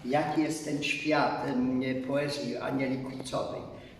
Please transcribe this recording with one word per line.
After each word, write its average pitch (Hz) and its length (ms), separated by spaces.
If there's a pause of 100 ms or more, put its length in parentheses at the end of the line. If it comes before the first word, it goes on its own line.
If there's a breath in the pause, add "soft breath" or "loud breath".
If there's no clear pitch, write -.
jaki 151 360
jest - 240
ten 143 180
świat, 139 640
em, 127 340 (260)
poezji 139 500
Anieli 131 400
Kucowej. 127 640 (380 loud breath)